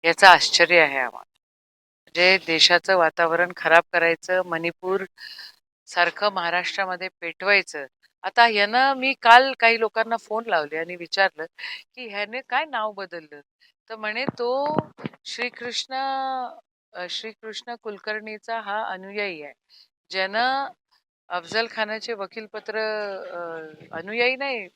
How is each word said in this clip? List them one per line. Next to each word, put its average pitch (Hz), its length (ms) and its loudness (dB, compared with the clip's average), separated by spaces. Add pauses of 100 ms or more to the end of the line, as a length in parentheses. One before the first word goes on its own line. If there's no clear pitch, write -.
याचं 170 240 6
आश्चर्य 170 520 8
आहे 139 180 4
आम्हाला. - 340 -6 (760)
म्हणजे 185 320 4 (100)
देशाचं 175 500 4
वातावरण 170 600 2
खराब 165 260 6 (100)
करायचं, 170 520 0
मणिपूर 180 580 -4 (840)
सारखं 180 460 0
महाराष्ट्रामध्ये 180 760 -4 (140)
पेटवायचं. 175 640 0 (380)
आता 233 240 4
यानं, 226 460 2
मी 262 280 -2
काल 247 380 8
काही 226 200 4
लोकांना 226 380 -2
फोन 220 300 -6
लावले 156 300 -2
आणि 170 180 -8
विचारलं 170 500 -2 (500)
की 254 120 -14
ह्याने 208 420 -8
काय 277 160 -2
नाव 220 260 -6
बदललं, 170 500 -14 (480)
तर 226 60 -10
म्हणे 220 300 -6
तो 240 240 -6 (760)
श्रीकृष्ण, 240 680 -8 (960)
अ, 180 160 -10
श्रीकृष्ण 220 760 -12
कुलकर्णीचा 214 760 -10
हा 214 240 -6
अनुयायी 190 600 -8
आहे, 139 100 -18 (580)
ज्यानं 226 560 -2 (640)
अफजल 180 420 -4
खानाचे 220 420 -6
वकीलपत्र, 214 680 -10 (520)
अ, 175 80 -10 (580)
अनुयायी 233 380 -2
नाही 254 400 -6